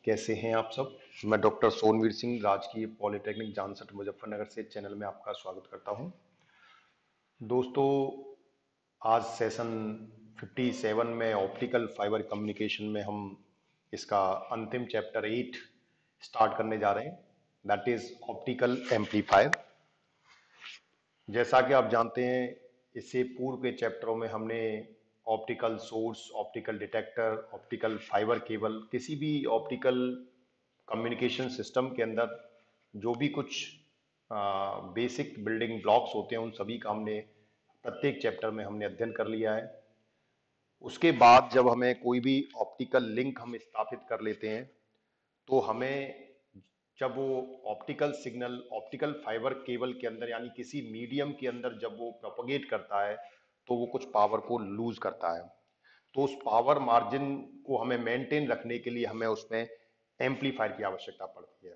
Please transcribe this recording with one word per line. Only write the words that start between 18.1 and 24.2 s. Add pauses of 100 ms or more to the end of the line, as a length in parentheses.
optical
amplifier। (1800)
जैसा
कि
आप
जानते
हैं, (360)
इससे
पूर्व
के
चैप्टरों
में